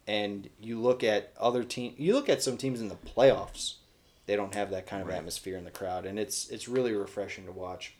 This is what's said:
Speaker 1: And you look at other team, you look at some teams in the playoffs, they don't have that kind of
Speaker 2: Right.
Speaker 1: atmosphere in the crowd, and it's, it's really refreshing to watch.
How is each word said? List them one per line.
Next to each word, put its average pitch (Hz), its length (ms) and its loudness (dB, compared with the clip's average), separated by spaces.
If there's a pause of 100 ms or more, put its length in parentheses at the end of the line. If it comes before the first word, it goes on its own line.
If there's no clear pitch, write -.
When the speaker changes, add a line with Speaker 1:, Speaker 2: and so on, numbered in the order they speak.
Speaker 1:
And 104 420 -2 (140)
you 113 180 -6
look 127 240 4
at 107 360 2
other 123 240 4
team, 123 340 -6
you 160 160 4
look 277 160 4
at 139 140 4
some 127 120 0
teams 127 260 -2
in 107 80 -4
the 87 60 -8
playoffs, - 800 4 (520)
they 101 80 4
don't 101 180 -2
have 101 180 -2
that 92 160 -4
kind 98 140 -6
of 90 60 -4
Speaker 2:
Right. 92 100 -4
Speaker 1:
atmosphere 87 400 -6
in 90 60 -10
the 87 80 -12
crowd, 92 340 -4
and 101 140 -4
it's, - 300 -4
it's 113 180 -8
really 123 260 2
refreshing 98 520 -4
to 90 60 -12
watch. 90 480 -10